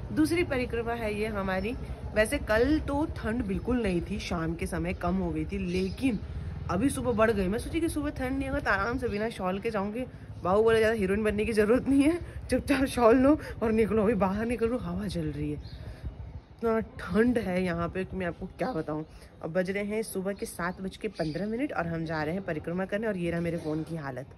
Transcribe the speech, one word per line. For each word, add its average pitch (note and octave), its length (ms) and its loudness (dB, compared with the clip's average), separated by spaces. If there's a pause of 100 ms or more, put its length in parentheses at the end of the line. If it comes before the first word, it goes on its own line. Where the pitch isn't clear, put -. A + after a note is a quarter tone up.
(120)
दूसरी D#4 320 4
परिक्रमा A#3 480 -2
है G#3+ 280 -2
ये A3 60 0
हमारी। G3 460 -2 (420)
वैसे G#3+ 240 4
कल B3 420 4
तो D4 260 0
ठंड A3+ 380 -4
बिल्कुल G3+ 380 0
नहीं F3+ 280 2
थी, G#3 80 -4
शाम E3+ 360 -2
के F#3 120 -4
समय F3+ 280 -2
कम F3+ 200 0
हो F3+ 160 0
गई D#3 140 -2
थी, G3 140 -4
लेकिन F#3+ 640 0 (500)
अभी G3+ 180 2
सुबह B3 240 0
बढ़ A3 180 6
गई। G3 180 2
मैं G#3+ 100 0
सोची D#4+ 220 -4
कि D#4+ 80 2
सुबह D4+ 220 -2
ठंड C4+ 280 -2
नहीं C4+ 100 -2
होगा C#4+ 120 -2
तो B3 100 0
आराम G#3+ 280 0
से B3 100 -2
बिना G#3 200 0
शॉल G3 320 -2
के A3+ 100 -4
जाऊंगी। G#3 340 -2 (380)
बाबू G3 200 6
बोले, A3+ 160 6
"ज्यादा A3 160 6
हीरोइन G#3 300 2
बनने G#3 200 0
की A3+ 80 0
जरूरत G#3+ 360 4
नहीं C#4 140 6
है, E4 180 4 (300)
चुपचाप C4 340 2
शॉल A#3+ 320 8
लो C#4 220 6 (240)
और A3 100 2
निकलो, G#3+ 300 4
अभी A3 120 4
बाहर G3 320 2
निकल A3+ 220 0
रही A#3+ 100 -2
हूँ, F3 80 -6
हवा F3+ 220 -4
चल D#3+ 180 -2
रही D3 260 -4
है।" D3 40 -6
इतना - 1200 -6
ठंड A3 580 2
है F#3 260 0
यहाँ E3+ 240 0
पे F#3 160 -4
कि F3+ 120 -8
मैं F#3 100 -4
आपको E3+ 200 -6
क्या D3+ 260 -4
बताऊँ। D#3 340 -4 (360)
अब E3+ 100 -6
बज F#3 180 0
रहे G3+ 140 -4
हैं G#3+ 180 -2
सुबह F#3+ 300 -4
के G#3 140 -8
सात F3+ 340 -6
बज F#3+ 160 -8
के G#3+ 120 -6
पन्द्रह E3+ 380 -4
मिनट A#3+ 260 -2
और E3+ 140 -2
हम E3 180 -4
जा D#3 180 -2
रहे D#3 120 -2
हैं G3 100 -4
परिक्रमा E3+ 400 -4
करने। G#3 220 -4
और G#3 100 -2
ये E3+ 140 -2
रहा E3+ 100 -2
मेरे E3+ 180 -2
फ़ोन D#3+ 240 -2
की D#3 140 -8
हालत। C3+ 300 -8 (120)